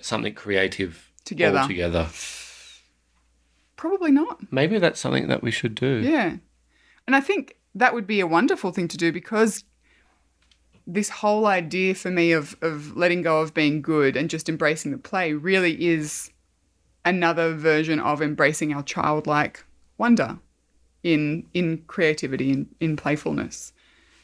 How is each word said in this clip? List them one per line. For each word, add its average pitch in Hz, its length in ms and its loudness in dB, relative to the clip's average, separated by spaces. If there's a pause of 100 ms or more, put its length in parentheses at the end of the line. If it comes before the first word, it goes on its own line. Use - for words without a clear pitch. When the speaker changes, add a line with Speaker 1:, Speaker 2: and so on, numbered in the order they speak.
Speaker 1:
something 110 320 -4
creative 95 800 -4 (140)
Speaker 2:
Together. 156 340 0
Speaker 1:
all 135 80 0
together? 85 400 0 (1700)
Speaker 2:
Probably 349 360 0
not. 277 400 2
Speaker 1:
Maybe 160 280 2
that's 175 200 0
something 127 280 0
that - 160 0
we 117 80 -2
should 113 240 -4
do. 127 220 0
Speaker 2:
Yeah. 240 400 0 (680)
And 254 100 2
I 277 60 6
think 392 360 -4 (180)
that 240 180 4
would 233 140 -4
be 208 120 0
a 185 80 2
wonderful 196 440 2
thing 175 160 -2
to 160 100 -8
do, 165 140 2
because 214 520 0 (1200)
this 196 220 -2
whole 214 360 2
idea 185 480 2
for 185 160 -8
me 170 220 4
of, 151 300 0
of 151 340 -6
letting 175 260 2
go 160 200 2
of 156 120 -4
being 151 280 2
good 143 340 2
and 151 140 -2
just 160 180 -6
embracing 156 440 -2
the 135 60 -6
play 175 360 -4
really 175 520 0
is 160 460 -2 (720)
another 170 500 2
version 156 460 2
of 147 220 0
embracing 151 520 0
our 143 100 -6
childlike 151 840 -2 (320)
wonder 214 400 2 (640)
in, 156 500 0
in 165 340 0
creativity, 135 640 0
in, 135 180 -2 (100)
in 160 160 0
playfulness. - 800 -4 (500)